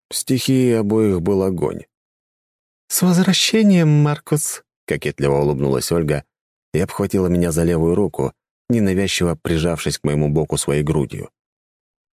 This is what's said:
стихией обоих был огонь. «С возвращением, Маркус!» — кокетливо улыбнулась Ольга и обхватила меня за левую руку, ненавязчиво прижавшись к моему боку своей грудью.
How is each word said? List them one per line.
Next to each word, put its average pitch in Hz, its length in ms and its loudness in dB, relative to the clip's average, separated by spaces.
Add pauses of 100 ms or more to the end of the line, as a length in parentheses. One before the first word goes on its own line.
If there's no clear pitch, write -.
(120)
стихией 127 680 0
обоих 104 420 2
был 95 220 0
огонь. 78 400 -4 (1040)
«С - 120 -4
возвращением, 185 840 4
Маркус!» — 147 760 0 (220)
кокетливо 71 520 -2
улыбнулась 69 540 0
Ольга 76 340 0 (480)
и 76 60 0
обхватила 95 480 -2
меня 87 240 0
за 82 120 0
левую 82 320 2
руку, 82 380 -2 (360)
ненавязчиво 95 680 0
прижавшись 80 640 -2
к - 40 -8
моему 76 260 0
боку 73 280 -2
своей 73 260 -2
грудью. 71 460 -4 (840)